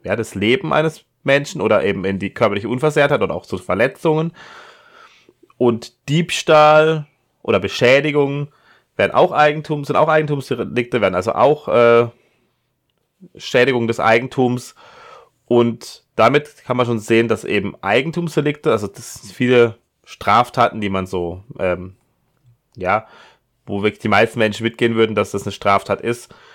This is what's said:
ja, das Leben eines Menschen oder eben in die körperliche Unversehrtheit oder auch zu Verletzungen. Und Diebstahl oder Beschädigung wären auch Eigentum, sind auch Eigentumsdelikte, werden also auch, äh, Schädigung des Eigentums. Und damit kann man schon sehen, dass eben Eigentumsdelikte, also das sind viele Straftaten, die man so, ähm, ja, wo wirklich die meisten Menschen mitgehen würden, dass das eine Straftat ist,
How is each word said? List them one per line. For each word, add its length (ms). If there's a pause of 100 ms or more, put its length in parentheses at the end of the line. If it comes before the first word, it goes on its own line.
ja, 140
das 180
Leben 380
eines 320 (180)
Menschen 380
oder 240
eben 200
in 140
die 120
körperliche 380
Unversehrtheit 540
oder 120
auch 120
zu 120
Verletzungen. 760 (1300)
Und 500
Diebstahl 1000 (360)
oder 180
Beschädigung 880 (480)
wären 140
auch 220
Eigentum, 520
sind 120
auch 120
Eigentumsdelikte, 920
werden 140
also 180
auch, 360
äh, 400 (1300)
Schädigung 500
des 140
Eigentums. 720 (720)
Und 580 (120)
damit 480
kann 120
man 100
schon 120
sehen, 300
dass 160
eben 380
Eigentumsdelikte, 880
also 160
das 280
sind 180
viele 460 (260)
Straftaten, 760
die 100
man 160
so, 360 (160)
ähm, 380 (800)
ja, 300 (600)
wo 160
wirklich 180
die 80
meisten 300
Menschen 260
mitgehen 320
würden, 180
dass 160
das 120
eine 100
Straftat 480
ist, 340 (200)